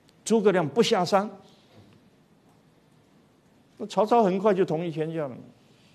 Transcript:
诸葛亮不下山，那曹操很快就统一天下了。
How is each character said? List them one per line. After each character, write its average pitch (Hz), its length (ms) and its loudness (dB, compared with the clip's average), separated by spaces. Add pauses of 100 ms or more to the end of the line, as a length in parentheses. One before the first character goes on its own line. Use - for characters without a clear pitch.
(260)
诸 220 160 2
葛 196 100 4
亮 180 160 0
不 226 140 0
下 208 240 0
山， 202 240 0 (2500)
那 220 80 -12
曹 202 200 0
操 233 180 4
很 190 160 2
快 208 140 2
就 185 120 0
统 160 180 -4
一 175 80 -6
天 160 220 -6
下 156 140 -6
了。 120 100 -14 (580)